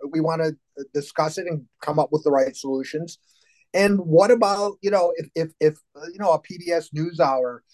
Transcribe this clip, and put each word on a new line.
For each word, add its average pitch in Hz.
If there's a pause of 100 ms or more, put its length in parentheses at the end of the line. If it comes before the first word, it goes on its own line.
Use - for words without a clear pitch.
we 160
wanna 160 (420)
discuss 156
it 185
and 156 (160)
come 151
up 147
with 151
the 147
right 135
solutions. 135 (540)
And 202
what 175
about, 202
you 202
know, 180
if, 160
if, 165
if, 156 (160)
uh, 156
you 196
know, 196
a 156
P 180
B 175
S 165
NewsHour 139 (140)